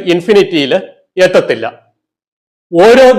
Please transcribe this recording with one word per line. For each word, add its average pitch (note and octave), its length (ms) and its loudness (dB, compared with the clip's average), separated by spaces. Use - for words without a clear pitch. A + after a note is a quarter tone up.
ഇൻഫിനിറ്റിയിൽ E3+ 600 -2
എത്തത്തില്ല. C#3+ 420 -2
ഓരോ B3 240 4